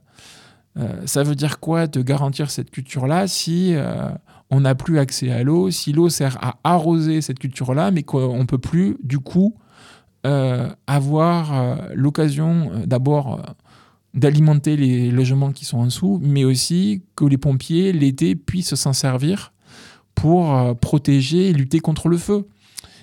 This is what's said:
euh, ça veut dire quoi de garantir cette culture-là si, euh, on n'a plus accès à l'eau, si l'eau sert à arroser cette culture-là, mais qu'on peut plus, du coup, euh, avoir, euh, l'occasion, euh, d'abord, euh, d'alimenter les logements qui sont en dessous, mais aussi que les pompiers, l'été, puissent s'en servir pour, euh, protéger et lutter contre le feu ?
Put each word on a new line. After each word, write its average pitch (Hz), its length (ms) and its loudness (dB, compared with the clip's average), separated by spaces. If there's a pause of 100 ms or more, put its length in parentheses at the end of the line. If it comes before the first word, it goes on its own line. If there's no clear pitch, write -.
(800)
euh, - 260 -6
ça 139 180 -2
veut 147 120 0
dire 143 240 -4
quoi 165 280 -2
de 131 140 -4
garantir 139 480 -2
cette 131 220 -10
culture-là 143 560 -2
si, 175 460 -2
euh, - 340 -4 (420)
on 135 120 2
n'a 135 140 4
plus 160 220 0
accès 135 320 -2
à 120 140 0
l'eau, 175 280 2
si - 200 -4
l'eau 165 160 4
sert 139 340 -2
à 123 220 -4
arroser 160 560 2
cette 139 200 -6
culture-là, 135 520 -2
mais 165 120 0
qu'on 131 420 0
peut 131 120 0
plus, 180 460 0
du 135 160 -2
coup, 185 380 0 (680)
euh, 127 440 0 (180)
avoir, 156 680 2
euh, 127 220 0 (180)
l'occasion, 151 800 0
euh, 110 120 -4
d'abord, 135 540 0
euh, - 120 -14 (600)
d'alimenter 147 640 4
les 123 340 2
logements 131 400 2
qui - 140 -10
sont - 140 -4
en 120 60 2
dessous, 180 360 0
mais 139 240 2
aussi 175 580 0 (140)
que 151 80 2
les 139 120 4
pompiers, 156 540 0
l'été, 156 440 2
puissent 175 400 -4
s'en 135 180 -2
servir 139 580 -2 (600)
pour, 160 420 2
euh, 123 200 2
protéger 143 760 2
et 180 40 4
lutter 143 260 2
contre 156 280 -2
le 170 100 2
feu ? 202 280 -2 (580)